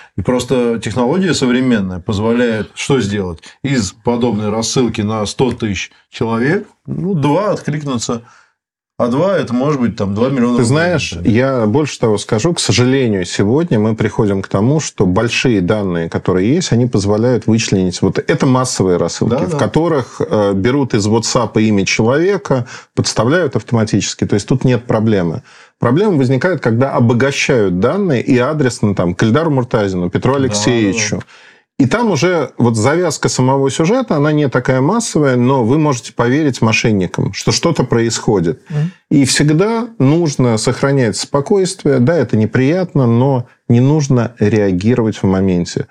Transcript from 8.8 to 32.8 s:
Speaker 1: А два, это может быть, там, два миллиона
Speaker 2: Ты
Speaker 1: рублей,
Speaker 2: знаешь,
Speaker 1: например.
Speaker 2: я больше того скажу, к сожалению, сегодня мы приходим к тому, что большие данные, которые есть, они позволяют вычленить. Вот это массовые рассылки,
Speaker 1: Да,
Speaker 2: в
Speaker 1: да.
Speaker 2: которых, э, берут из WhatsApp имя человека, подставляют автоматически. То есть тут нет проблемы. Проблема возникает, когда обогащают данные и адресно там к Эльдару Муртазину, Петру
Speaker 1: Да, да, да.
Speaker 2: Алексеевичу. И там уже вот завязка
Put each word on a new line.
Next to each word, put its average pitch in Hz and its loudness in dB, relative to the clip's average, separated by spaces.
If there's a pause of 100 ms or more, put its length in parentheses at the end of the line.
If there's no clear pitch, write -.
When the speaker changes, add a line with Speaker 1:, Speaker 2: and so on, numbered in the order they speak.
Speaker 1:
А 120 -2
два, 170 0
это 131 -4
может 135 0
быть, 113 -2
там, 101 -4
два 120 0
миллиона 123 0
Speaker 2:
Ты 120 2
Speaker 1:
рублей, 117 2
Speaker 2:
знаешь, 156 0
Speaker 1:
например. 87 0 (240)
Speaker 2:
я 110 2
больше 135 0
того 110 2
скажу, 120 -2
к - -8
сожалению, 120 2
сегодня 123 0
мы 107 0
приходим 107 0
к - -10
тому, 120 2
что - -2
большие 110 0
данные, 87 -2
которые 92 0
есть, 180 -2
они 120 2
позволяют 110 0
вычленить. 98 0
Вот 92 0
это - 0
массовые 127 0
рассылки, 85 -2
Speaker 1:
Да, 123 0
Speaker 2:
в 175 -4
Speaker 1:
да. 156 -4
Speaker 2:
которых, 143 -2
э, 101 0
берут 123 0
из 104 0
WhatsApp 113 0
имя 104 2
человека, 165 0 (300)
подставляют 135 0
автоматически. 107 -2
То 92 -2
есть 104 -2
тут 131 0
нет 123 0
проблемы. 107 0 (360)
Проблема 165 2
возникает, 135 0
когда 123 0
обогащают 123 2
данные 143 0
и 131 2
адресно 123 0
там 90 -2
к - -2
Эльдару 143 2
Муртазину, 104 -2
Петру - 0
Speaker 1:
Да, 143 0
да, 135 0
да. 117 -2
Speaker 2:
Алексеевичу. 107 0 (580)
И 139 4
там 214 0
уже 165 0
вот 117 2
завязка 143 0